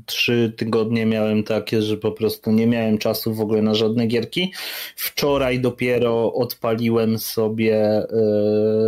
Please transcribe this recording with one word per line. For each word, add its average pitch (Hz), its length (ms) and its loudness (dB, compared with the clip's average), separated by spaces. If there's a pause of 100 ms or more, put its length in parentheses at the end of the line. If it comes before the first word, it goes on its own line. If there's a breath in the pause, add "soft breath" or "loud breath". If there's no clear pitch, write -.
trzy 117 520 0
tygodnie 113 480 0
miałem 107 380 0
takie, 107 380 -2
że 107 160 -2
po 107 140 -2
prostu 107 400 -2
nie 113 160 4
miałem 113 300 2
czasu 110 360 -2
w 110 80 -4
ogóle 107 200 2
na 107 120 2
żadne 113 340 2
gierki. 120 460 -2 (420 loud breath)
Wczoraj 135 640 -2
dopiero 120 760 0
odpaliłem 113 840 0
sobie, 110 580 0
e, 107 280 2 (840)